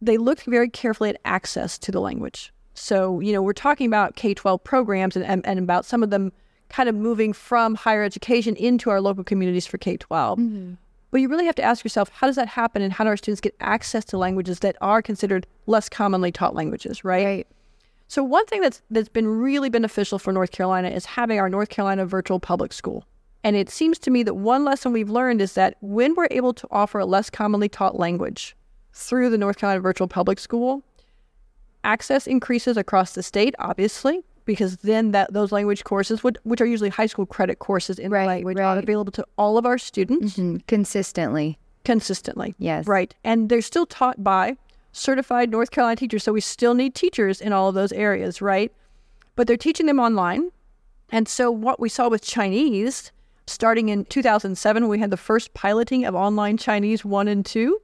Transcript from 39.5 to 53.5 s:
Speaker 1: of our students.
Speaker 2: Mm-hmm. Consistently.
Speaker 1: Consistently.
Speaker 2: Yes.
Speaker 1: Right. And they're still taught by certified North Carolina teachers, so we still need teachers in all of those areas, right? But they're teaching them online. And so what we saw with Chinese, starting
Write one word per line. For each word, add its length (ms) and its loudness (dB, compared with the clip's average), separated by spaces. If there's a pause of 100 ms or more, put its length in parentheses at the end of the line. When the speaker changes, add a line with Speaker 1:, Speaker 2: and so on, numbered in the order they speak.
Speaker 1:
of 80 2
our 120 2
students. 560 -2
Speaker 2:
Mm-hmm. 240 -2 (100)
Consistently. 920 -2 (280)
Speaker 1:
Consistently. 720 -2
Speaker 2:
Yes. 300 -4
Speaker 1:
Right. 260 2 (100)
And 260 2
they're 120 4
still 240 0
taught 380 -2
by 340 2 (340)
certified 600 0
North 200 0
Carolina 240 2
teachers, 280 -4
so 100 2
we 80 0
still 320 2
need 220 2
teachers 460 0
in 120 -2
all 160 4
of 60 0
those 160 0
areas, 500 -2
right? 300 0 (640)
But 120 2
they're 80 4
teaching 300 0
them 140 4
online. 520 0 (600)
And 160 2
so 240 0
what 280 -2
we 100 0
saw 200 0
with 140 0
Chinese, 880 0 (340)
starting 440 2